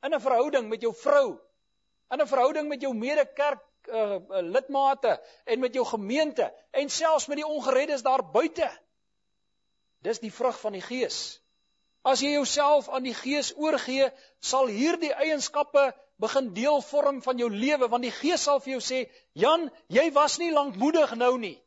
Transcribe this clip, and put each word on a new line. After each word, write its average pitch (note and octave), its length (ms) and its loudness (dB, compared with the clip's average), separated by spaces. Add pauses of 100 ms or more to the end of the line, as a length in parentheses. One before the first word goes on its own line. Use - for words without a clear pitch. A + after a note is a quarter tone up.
In C#4+ 120 -2
'n C4+ 60 0
verhouding B3+ 480 2
met A3+ 120 -6
jou A3+ 140 -2
vrou, C#4 440 2 (720)
in C4+ 100 -4
'n D4 60 2
verhouding C#4 420 2
met C#4 120 -6
jou C4+ 140 -4
medekerk, C#4 680 0 (220)
eh, A3 320 -2
eh, F3 140 -8
lidmate C4 920 0 (240)
en A3+ 140 -2
met B3+ 160 -4
jou B3+ 120 0
gemeente A#3 680 -2 (160)
en C#4 200 -2
selfs D#4+ 360 0
met C#4+ 100 -6
die D4+ 100 -6
ongereddes C4+ 560 0
daar B3+ 280 0
buite. D#4 400 0 (1300)
Dis A3 160 -4
die A3 140 -10
vrug - 280 -4
van G#3+ 120 -6
die F#3 100 -12
Gees. - 580 -8 (640)
As C4 180 2
jy C#4+ 100 0
jouself D4 580 2
aan C4 140 -4
die B3+ 120 -6
Gees C#4 420 -4
oorgee, C4+ 540 0 (300)
sal C4 260 0
hierdie D4 480 0
eienskappe C#4+ 800 0 (240)
begin A3 360 -2
deel C#4 280 2
vorm C#4 400 0
van B3+ 160 -2
jou A#3+ 120 0
lewe, B3 380 0
want A#3+ 140 0
die B3 120 -6
Gees D#4 280 0
sal C#4+ 180 2
vir C4 180 -6
jou - 20 -6
sê, B3+ 300 -6 (220)
"Jan, C#4+ 380 2 (180)
jy C#4 240 4
was C#4+ 260 2
nie E4+ 140 -2
lankmoedig C#4+ 640 2
nou B3 240 2
nie." G3+ 280 -10